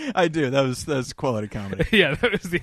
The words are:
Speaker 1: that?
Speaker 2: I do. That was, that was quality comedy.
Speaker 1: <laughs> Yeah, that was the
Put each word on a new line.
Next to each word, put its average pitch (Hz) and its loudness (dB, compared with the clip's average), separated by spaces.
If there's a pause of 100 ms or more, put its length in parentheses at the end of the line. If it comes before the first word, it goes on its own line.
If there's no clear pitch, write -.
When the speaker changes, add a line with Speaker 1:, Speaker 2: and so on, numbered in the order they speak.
Speaker 1:
that? 254 -4
Speaker 2:
I 175 4
do. 151 0
That 139 4
was, 127 -2
that 143 -2
was 123 -4
quality 110 -2
comedy. 98 -4
Speaker 1:
<laughs> 226 4
Yeah, 151 6
that 226 0
was 208 -2
the 170 -2